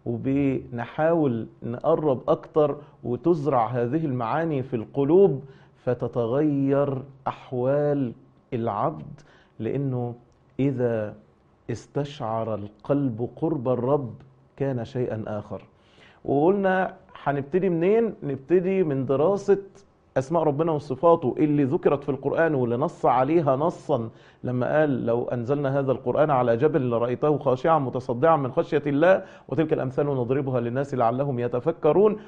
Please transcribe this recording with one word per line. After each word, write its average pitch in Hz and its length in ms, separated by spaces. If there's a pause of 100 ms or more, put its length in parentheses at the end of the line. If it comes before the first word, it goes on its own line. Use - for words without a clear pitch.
وبنحاول 127 1400 (160)
نقرب 139 680
أكتر، 151 480 (280)
وتزرع 135 600
هذه 123 400
المعاني 131 560
في 127 140
القلوب، 143 680 (320)
فتتغير 135 1300 (260)
أحوال 139 840 (400)
العبد، 123 680 (380)
لأنه 123 560 (460)
إذا 120 540 (560)
استشعر 113 840
القلب 120 840
قرب 156 320
الرب 123 460 (420)
كان 131 280
شيئاً 110 420
آخر. 104 360 (640)
وقلنا 185 680 (280)
هنبتدي 143 460
منين؟ 190 540
نبتدي 180 600
من 135 240
دراسة 190 520 (580)
أسماء 147 260
ربنا 160 300
وصفاته 151 680
اللي 147 260
ذكرت 143 400
في - 40
القرآن 143 460
واللي 120 220
نص 160 300
عليها 139 500
نصاً 135 520 (360)
لما 123 360
قال: 127 260
"لو 120 180
أنزلنا 135 540
هذا 131 140
القرآن 123 380
على 123 260
جبل 139 340
لرأيته 123 480
خاشعاً 143 400
متصدعاً 131 580
من 131 160
خشية 156 340
الله، 160 380 (240)
وتلك 156 240
الأمثال 131 340
نضربها 131 540
للناس 123 340
لعلهم 123 440
يتفكرون". 151 800 (120)